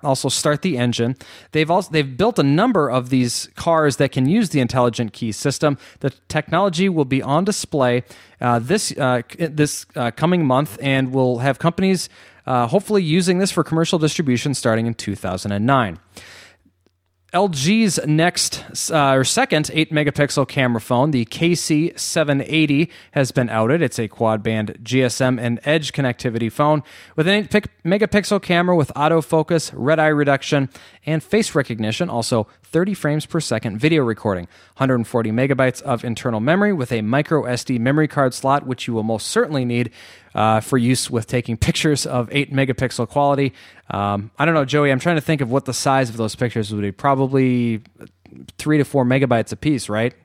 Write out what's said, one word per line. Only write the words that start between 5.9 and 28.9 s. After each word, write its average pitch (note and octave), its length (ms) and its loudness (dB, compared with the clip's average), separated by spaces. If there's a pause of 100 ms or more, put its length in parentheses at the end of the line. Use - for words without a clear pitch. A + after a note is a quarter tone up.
The C#3 80 -2 (180)
technology F3 640 0
will D#3 160 0
be C3 160 -2
on D3+ 240 0
display, B2+ 580 0 (380)
uh, A#2+ 180 2
this, C3 380 -2
uh, B2+ 240 0 (100)
c-, E3 140 -4
this, D3+ 400 -2 (100)
uh, A#2 160 -2
coming E3+ 340 0
month C3+ 360 0
and C3+ 320 0
will B2+ 240 2
have C3 220 0
companies, F#3+ 500 0 (360)
uh, B2 220 0
hopefully G3 360 0
using F3 340 2
this F#3+ 140 0
for D#3+ 120 0
commercial D#3+ 360 0
distribution D3 540 0
starting A2+ 320 0
in A#2 100 -2
two - 200 -6
thousand F#2 380 -6
and G2+ 120 -2
nine. A#2 340 0 (1300)
L G3 140 2
G's F3+ 580 2
next, - 840 -2
uh, C#3 220 4
or C3 100 4
second D#3 500 0
eight D#3+ 160 0
megapixel D3 600 0
camera B2 320 0
phone, C3 300 0
the B2 140 0
K E3+ 300 0
C D#3+ 400 0
seven C#3+ 500 0
eighty, D3+ 440 2 (220)
has C3+ 200 0
been B2 160 0
outed. A2+ 340 2
It's B2+ 180 0
a A2 100 -4
quad A2 340 0
band A2 400 -2
G B2 200 2
S B2 180 0
M B2+ 180 2
and A#2 240 -2
Edge D3+ 300 0
connectivity A#2 580 -2
phone D3+ 320 2 (320)
with D#3+ 120 0
an G3+ 80 4
eight G#3 160 -2
pic-, G#3 180 0 (160)
megapixel G3+ 560 0
camera F3+ 340 2
with D3 200 2